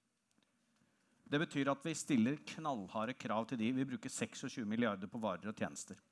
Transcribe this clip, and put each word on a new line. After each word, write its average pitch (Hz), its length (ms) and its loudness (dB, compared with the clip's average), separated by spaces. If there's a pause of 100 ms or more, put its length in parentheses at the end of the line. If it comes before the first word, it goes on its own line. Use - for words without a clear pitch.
(1300)
Det 143 100 4
betyr 143 320 2
at 139 140 0
vi 160 100 -2
stiller 135 420 4
knallharde 120 840 -4
krav 113 280 0
til 127 120 -2
de. 110 140 4
Vi 131 120 2
bruker 127 260 -6
seksogtjue - 560 -4
milliarder 107 400 2
på 117 140 -8
varer 95 280 -2
og 107 60 -6
tjenester. - 420 -6 (160)